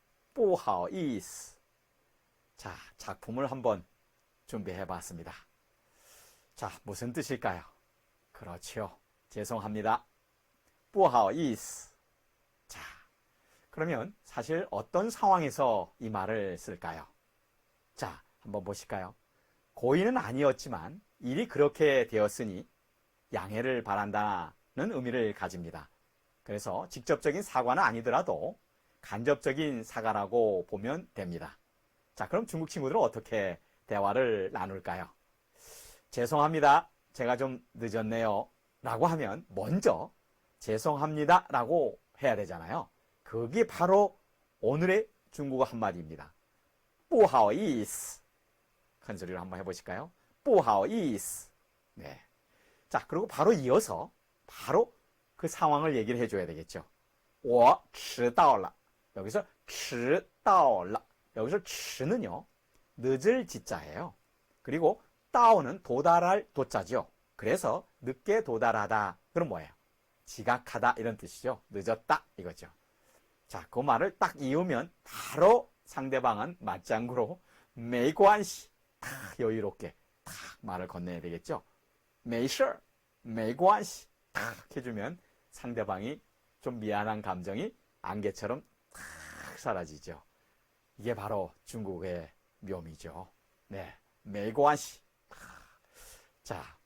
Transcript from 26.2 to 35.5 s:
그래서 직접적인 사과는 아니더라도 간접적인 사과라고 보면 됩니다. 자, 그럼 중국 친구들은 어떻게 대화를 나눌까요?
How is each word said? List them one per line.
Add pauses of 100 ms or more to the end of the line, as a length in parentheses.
그래서
직접적인
사과는
아니더라도 (400)
간접적인
사과라고
보면
됩니다. (580)
자,
그럼
중국
친구들은
어떻게 (280)
대화를
나눌까요? (1000)